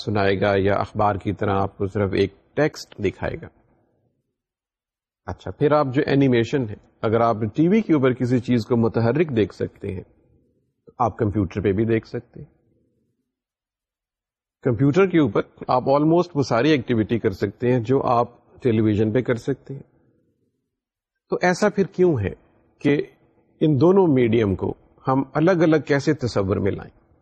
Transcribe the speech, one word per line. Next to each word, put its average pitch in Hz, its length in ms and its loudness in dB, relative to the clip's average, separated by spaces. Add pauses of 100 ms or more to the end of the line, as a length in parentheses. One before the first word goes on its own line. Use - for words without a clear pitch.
سنائے 98 360 0
گا 101 160 2
یا 98 180 2
اخبار 104 400 -2
کی 101 180 -6
طرح 98 300 -2
آپ - 160 -6
کو 101 80 -4
صرف 98 260 -2
ایک 95 220 0 (200)
ٹیکسٹ - 440 -4
دکھائے - 440 -4
گا۔ - 40 -14 (1800)
اچھا، - 260 -12
پھر 143 220 -2
آپ 151 200 2
جو 143 140 0
اینیمیشن 131 640 2
ہے، 101 60 -12 (280)
اگر 113 180 2
آپ 117 160 2 (180)
ٹی 156 140 2
وی 220 120 2
کے 165 140 0
اوپر 131 180 2
کسی 123 260 -2
چیز 120 280 -2
کو 123 100 0
متحرک 117 600 0
دیکھ 101 180 0
سکتے 98 400 -8
ہیں - 180 -14 (840)
آپ 113 180 -2
کمپیوٹر 104 440 -2
پہ 101 120 0
بھی 107 120 -2
دیکھ 113 240 -2
سکتے - 320 -14
ہیں۔ - 140 -20 (2000)
کمپیوٹر 139 440 2
کے 170 120 0
اوپر 127 240 2 (260)
آپ 127 200 0
almost 160 460 2
وہ 143 80 0
ساری 127 280 0
ایکٹیویٹی 120 480 0
کر 110 120 -2
سکتے 107 420 -2
ہیں 127 80 0
جو 123 220 0
آپ 123 260 0 (340)
ٹیلی 113 180 2
ویژن 110 320 2
پہ 127 80 0
کر 131 140 -2
سکتے 135 400 -8
ہیں۔ 139 80 -16 (1500)
تو 185 120 -4
ایسا 185 260 2
پھر 196 160 0
کیوں 175 360 0
ہے 92 100 -2 (480)
کہ 143 240 0 (580)
ان 156 200 2
دونوں 185 260 4
میڈیم 117 480 2
کو 95 200 -6 (340)
ہم 135 140 0 (100)
الگ 156 180 2
الگ 165 260 2 (100)
کیسے 143 280 0
تصور 101 420 -2
میں 98 160 -2
لائیں؟ - 260 -12 (240)